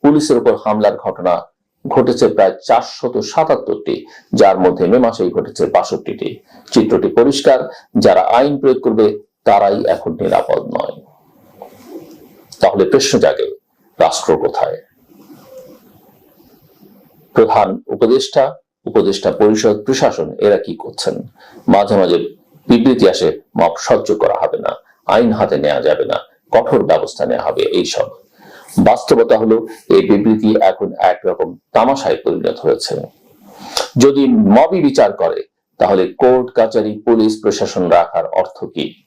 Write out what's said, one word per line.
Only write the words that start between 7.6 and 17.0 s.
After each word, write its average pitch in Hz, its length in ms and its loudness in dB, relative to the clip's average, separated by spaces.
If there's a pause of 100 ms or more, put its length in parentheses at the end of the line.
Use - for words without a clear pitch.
যারা 95 240 4
আইন 139 380 0
প্রয়োগ 131 220 0
করবে 110 380 0 (240)
তারাই 101 440 2
এখন - 340 -4
নিরাপদ - 380 -2
নয়। - 420 -8 (1600)
তাহলে 95 260 2
প্রশ্ন - 340 2
জাগে, - 380 -2 (420)
রাষ্ট্র 80 380 0
কোথায়? - 400 -4 (2500)